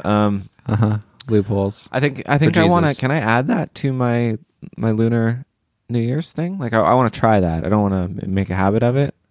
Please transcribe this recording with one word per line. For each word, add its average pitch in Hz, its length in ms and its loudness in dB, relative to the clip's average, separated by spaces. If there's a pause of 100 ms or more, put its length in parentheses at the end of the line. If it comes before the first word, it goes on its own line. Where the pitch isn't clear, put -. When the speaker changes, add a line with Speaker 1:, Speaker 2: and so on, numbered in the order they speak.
Speaker 1:
Um, 104 440 0 (180)
Speaker 2:
Uh-huh. 107 320 0 (280)
Loopholes 101 640 -2
Speaker 1:
I 131 100 -4
think, 135 260 -2
I 147 100 0
think 147 160 2
Speaker 2:
for - 80 2
Speaker 1:
I 165 40 4
wanna, 170 240 4
Speaker 2:
Jesus. 139 120 -4
Speaker 1:
can 131 100 -2
I 147 60 -2
add 120 300 0
that - 300 -2
to 135 180 -2
my, 120 420 0 (400)
my 113 140 0
lunar 113 560 0 (420)
New 120 120 -2
Year's 127 320 -4
thing? 175 260 -6
Like, 120 160 -4
I, 113 60 4
I 87 120 4
wanna 127 160 4
try 110 320 2
that. 82 240 0
I 87 60 -2
don't 107 100 4
wanna 95 240 0
m-, 90 220 -8
make 95 240 -2
a 90 40 -4
habit 98 280 0
of 120 140 2
it. 139 180 0 (160)